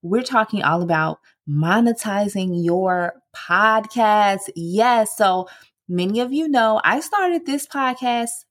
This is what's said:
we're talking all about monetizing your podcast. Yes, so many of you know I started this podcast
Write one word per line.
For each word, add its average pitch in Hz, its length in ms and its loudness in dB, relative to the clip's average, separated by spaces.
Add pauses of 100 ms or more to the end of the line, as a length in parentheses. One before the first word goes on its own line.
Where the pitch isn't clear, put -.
we're 196 180 0
talking 226 400 0
all 165 220 0
about 160 380 0 (280)
monetizing 196 1120 0
your 180 520 0 (200)
podcast. 214 1040 2 (140)
Yes, 220 640 0
so 185 300 0 (400)
many 185 320 -2
of 247 120 -2
you 311 180 -2
know 220 340 2
I 214 160 2
started 349 480 -2
this 285 180 -4
podcast 247 640 -4 (220)